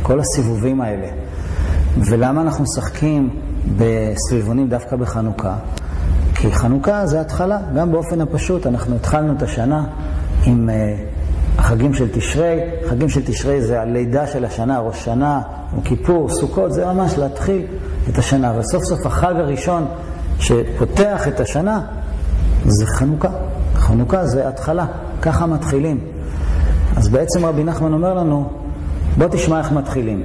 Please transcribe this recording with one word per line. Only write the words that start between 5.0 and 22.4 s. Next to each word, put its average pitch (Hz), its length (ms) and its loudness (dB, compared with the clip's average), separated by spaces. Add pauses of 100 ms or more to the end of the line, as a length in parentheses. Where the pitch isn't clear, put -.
כי 107 160 2
חנוכה 139 560 2
זה 156 140 2
התחלה, 180 360 0 (180)
גם 165 160 2
באופן 165 300 0
הפשוט. 156 460 0
אנחנו 120 280 0
התחלנו 151 420 2
את - 40 -2
השנה 131 440 0 (580)
עם, 117 260 4
אה, 107 260 0 (640)
החגים 113 360 4
של 131 200 2
תשרי. 165 460 0 (300)
חגים 131 200 2
של 131 160 0
תשרי 135 360 0
זה 117 200 0
הלידה 120 460 0
של 123 180 -4
השנה, 120 340 -2
ראש 110 260 -4
שנה, 135 360 0 (320)
יום - 80 -2
כיפור, 160 480 0
סוכות, 170 440 0
זה 175 120 0
ממש 180 320 0
להתחיל 175 440 -2 (480)
את - 80 0
השנה. 127 420 2
וסוף 175 240 0
סוף 180 220 -2
החג 175 300 0
הראשון 165 500 0 (540)
שפותח 151 880 0
את 131 120 -4
השנה 170 420 -2 (840)